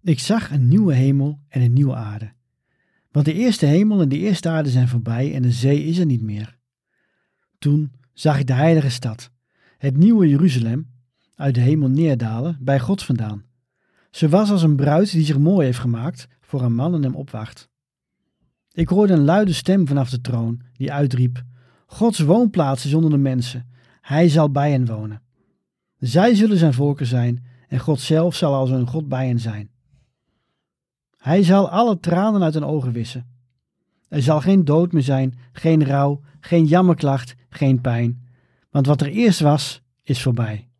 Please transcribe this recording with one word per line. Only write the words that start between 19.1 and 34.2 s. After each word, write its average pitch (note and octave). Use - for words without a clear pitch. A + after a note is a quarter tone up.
een D3+
luide F3+
stem F#3
vanaf C#3
de B2
troon A#2
die C#3
uitriep: B2+
'Gods -
woonplaats D#3+
is C#3+
onder D#3+
de D3
mensen. B2+
Hij D#3+
zal D3+
bij C#3+
hen B2+
wonen. G#2+
Zij F3+
zullen G#3
zijn D#3
volken C#3
zijn A#2+
en B2+
God C#3+
zelf E3
zal D3
als C3+
hun B2+
God D3+
bij C3
hen A#2+
zijn. G#2
Hij F3+
zal F#3+
alle G#3+
tranen G3
uit D#3
hun D3+
ogen C#3
wissen. A#2+
Er D3